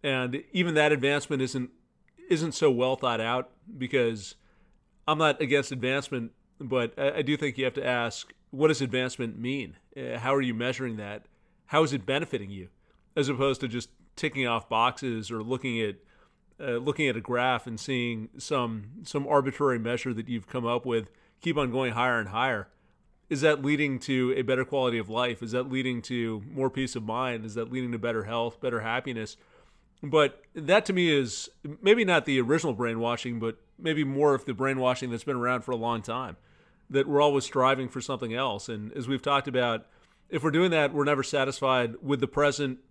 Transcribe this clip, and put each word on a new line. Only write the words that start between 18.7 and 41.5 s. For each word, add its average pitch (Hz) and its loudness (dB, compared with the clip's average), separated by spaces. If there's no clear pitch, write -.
some 143 -4
arbitrary 139 2
measure 120 -2
that 113 -6
you've 113 -6
come 123 -4
up 120 0
with, 113 0
keep 156 0
on 131 0
going 123 0
higher 120 2
and 101 -4
higher. 113 -2
Is 135 0
that 147 4
leading 143 0
to 127 0
a 135 0
better 127 0
quality 127 0
of 101 -4
life? 120 -2
Is 110 -8
that 127 -2
leading 127 -2
to 113 -4
more 135 -2
peace 131 -4
of 113 -6
mind? 117 -4
Is 104 -10
that 117 -4
leading 127 -4
to 117 -4
better 113 -2
health, 117 -4
better 120 -2
happiness? 113 -4
But 147 4
that 175 4
to 196 -2
me 175 4
is 127 -2
maybe 220 8
not 175 4
the 131 2
original 143 2
brainwashing, 117 -2
but 113 -4
maybe 156 0
more 139 4
of 131 0
the 131 -4
brainwashing 127 0
that's 117 -6
been 139 -2
around 123 0
for 135 -6
a 120 0
long 117 0
time, 117 -8
that 139 2
we're 143 4
always 143 4
striving 131 2
for 123 -8
something 120 -6
else. 120 -4
And 107 -8
as 117 -6
we've 135 -2
talked 139 2
about, 120 0
if 143 -2
we're 156 4
doing 170 4
that, 147 2
we're 143 0
never 139 2
satisfied 131 0